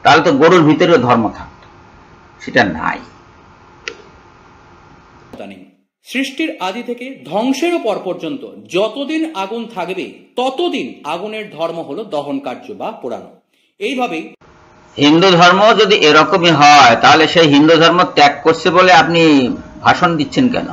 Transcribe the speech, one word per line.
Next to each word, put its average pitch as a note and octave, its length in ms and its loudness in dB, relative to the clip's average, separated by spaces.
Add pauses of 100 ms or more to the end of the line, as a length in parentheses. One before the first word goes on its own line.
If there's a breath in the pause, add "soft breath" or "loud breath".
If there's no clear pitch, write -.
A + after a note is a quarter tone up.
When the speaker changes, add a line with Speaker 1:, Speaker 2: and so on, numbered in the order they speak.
Speaker 1:
তাহলে D3 200 4
তো E3+ 100 0
গরুর D#3+ 320 4
ভিতরেও D#3 340 2
ধর্ম A#2+ 300 0
থাকতো, - 380 -16 (720)
সেটা B2 240 0
নাই। E2 340 -6 (3000)
Speaker 2:
সৃষ্টির C4+ 560 -8
আদি G3 220 -8
থেকে B3 420 -14
ধ্বংসেরও C4 540 -4
পর G3+ 260 -4
পর্যন্ত D#3 420 -10 (260)
যতদিন C#4 600 -6
আগুন A3 400 -10
থাকবে, F3+ 380 -10 (240)
ততদিন C4 680 -6
আগুনের F#3+ 460 -12
ধর্ম E3 300 -8
হলো D3 240 -12
দহন C#3+ 340 -8
কার্য B2 340 -12
বা A2 180 -12
পোড়ানো। G2+ 400 -14 (480)
এইভাবেই A#3+ 560 -8 (640)
Speaker 1:
হিন্দু E3 320 4
ধর্ম F#3 440 4
যদি G#3 220 2
এরকমই D#3 540 2
হয়, C#3+ 460 6
তাহলে D3+ 320 4
সেই E3 200 2
হিন্দু D3+ 280 4
ধর্ম E3+ 280 2
ত্যাগ C#3+ 280 2 (100)
করছে D#3+ 280 0
বলে F3+ 220 4
আপনি D#3 560 4 (320)
ভাষণ E3 360 0
দিচ্ছেন C3+ 320 0
কেন? - 240 -4